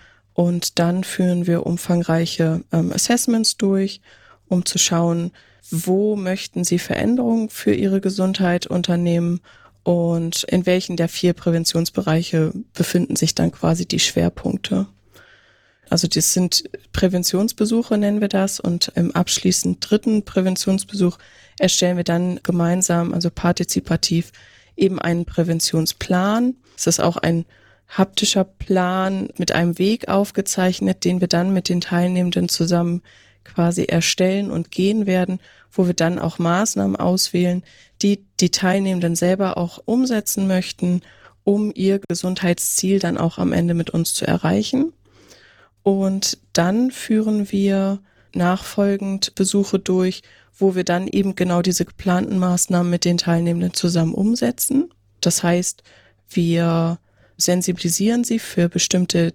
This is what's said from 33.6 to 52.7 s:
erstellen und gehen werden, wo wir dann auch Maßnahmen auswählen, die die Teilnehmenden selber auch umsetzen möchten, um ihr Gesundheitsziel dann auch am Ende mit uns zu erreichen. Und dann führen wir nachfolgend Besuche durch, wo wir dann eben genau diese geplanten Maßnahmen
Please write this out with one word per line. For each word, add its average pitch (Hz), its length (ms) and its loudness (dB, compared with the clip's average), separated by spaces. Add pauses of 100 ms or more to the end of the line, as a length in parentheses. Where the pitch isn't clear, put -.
erstellen 185 640 0
und 165 200 -6
gehen 202 360 0
werden, 185 340 0 (320)
wo 185 140 2
wir 175 80 2
dann 175 240 0
auch 165 200 -4
Maßnahmen 196 580 0
auswählen, 180 640 0 (400)
die 202 240 0 (140)
die 180 100 4
Teilnehmenden 185 640 0
selber 185 400 0
auch 175 300 -6
umsetzen 233 600 0
möchten, 180 540 0 (440)
um 208 300 2
ihr 196 240 2
Gesundheitsziel 185 1000 0
dann 175 180 -2
auch - 220 -2
am 180 140 0
Ende 175 200 2
mit 170 160 -2
uns 165 240 -2
zu - 140 -4
erreichen. 214 640 0 (920)
Und 196 560 0 (140)
dann 214 380 2
führen 214 600 0
wir 196 500 0 (340)
nachfolgend 196 1000 -2
Besuche 196 440 2
durch, 185 440 0 (360)
wo 196 160 2
wir 180 100 0
dann 180 240 -2
eben 196 260 0
genau 180 280 0
diese 180 240 0
geplanten 185 520 -2
Maßnahmen 180 520 0